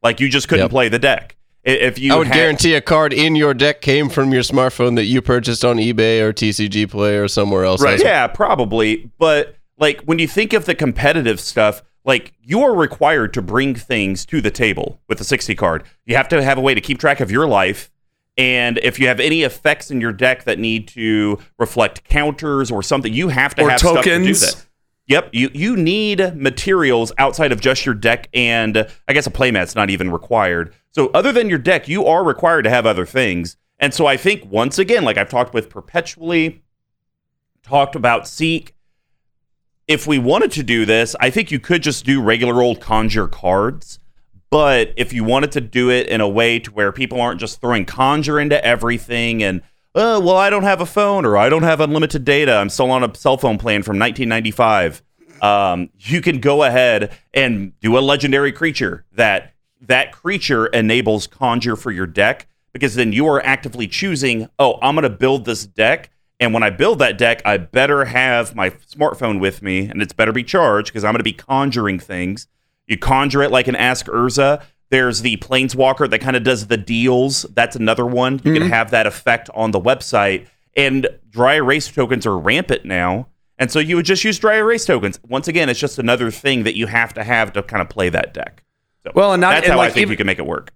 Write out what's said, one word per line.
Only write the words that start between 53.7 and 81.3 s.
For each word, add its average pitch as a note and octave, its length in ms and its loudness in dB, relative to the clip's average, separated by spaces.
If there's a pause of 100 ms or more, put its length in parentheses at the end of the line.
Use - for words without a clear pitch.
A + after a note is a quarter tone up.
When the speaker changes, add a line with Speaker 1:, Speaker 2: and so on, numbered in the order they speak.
Speaker 1:
from G#2 140 -4
nineteen A#2+ 320 -2
ninety-five," A2 720 0 (400)
um, G2 560 2
you D3 240 -4
can C3+ 180 0
go C#3+ 240 2
ahead A#2+ 480 2 (220)
and A#2 460 -2
do A2+ 180 2
a - 20 6
legendary C#3 520 2
creature C#3+ 600 -4
that, G#2 400 0 (280)
that B2+ 300 0
creature C#3+ 560 -2
enables A2 600 0
Conjure A#2+ 480 -2
for A#2 160 -10
your F#2 160 -6
deck, G2+ 400 0 (260)
because B2+ 220 -4
then A#2+ 160 0
you C3 160 2
are C#3+ 160 0
actively B2 440 -4
choosing, C3 600 -4 (120)
"Oh, C3 240 4
I'm C3+ 100 2
gonna D3+ 160 0
build B2+ 360 0
this A2 200 -6
deck, A2 460 -2 (280)
and A#2 140 0
when A2+ 80 2
I G#2+ 80 2
build C#3+ 300 0
that A#2+ 180 2
deck, A#2 260 0
I G#2 140 2
better C3+ 480 0
have A#2+ 500 0
my G2 140 0
smartphone B2 720 -4
with F#2+ 240 -2
me, F#2+ 240 -2
and G#2 120 -8
it's G#2 140 -4
better A2+ 180 0
be A#2+ 120 -4
charged A#2 500 0
'cause G#2+ 100 -6
I'm G#2+ 100 0
gonna A#2 100 -2
be A2 100 -2
conjuring B2 640 -2
things." F2+ 500 -8 (380)
You G#2+ 120 -4
conjure C3+ 440 2
it C#3+ 80 2
like B2+ 200 2
an B2 80 -2
Ask B2 300 -2
Urza. C3 540 0 (280)
There's B2 320 0
the A2+ 160 -2
Planeswalker C3 720 0
that A2 100 0
kinda B2+ 220 -2
does A2 260 0
the A#2+ 80 -4
deals. B2 680 0 (100)
That's A#2+ 220 -2
another A2+ 280 0
one. B2+ 380 -2
You D3+ 80 2
can D#3+ 120 2
Speaker 3:
Mm-hmm. F3 100 0
Speaker 1:
have A2+ 180 0
that A2 160 2
effect - 480 -2
on A2 160 -2
the G2 80 0
website. G2+ 680 0 (280)
And C3+ 320 0 (220)